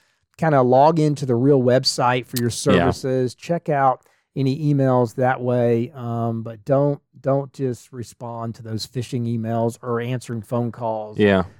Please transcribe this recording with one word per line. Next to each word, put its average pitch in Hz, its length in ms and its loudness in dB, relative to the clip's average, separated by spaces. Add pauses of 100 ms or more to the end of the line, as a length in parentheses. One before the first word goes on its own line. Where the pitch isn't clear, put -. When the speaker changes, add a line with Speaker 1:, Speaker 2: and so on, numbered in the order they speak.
(380)
Speaker 1:
kinda 151 240 2
log 139 380 4
into 147 260 0
the 127 80 0
real 135 260 4
website 127 640 0
for - 120 -12
your 120 120 0
Speaker 2:
Yeah. 90 420 2
Speaker 1:
services. 131 420 -2
Check - 340 -6
out 135 380 0 (300)
any 143 360 0
emails 127 440 2
that 127 260 0
way, 123 540 0
um, 117 480 -4
but 113 200 -16
don't, 139 360 0 (200)
don't 139 320 -2
just 131 400 -8
respond 117 640 -12
to - 80 -20
those 110 240 -8
phishing 120 400 -6
emails 117 560 -2
or 120 180 -4
answering 120 420 -8
phone 120 280 -4
calls 110 480 -8
Speaker 2:
Yeah. 101 240 4 (180)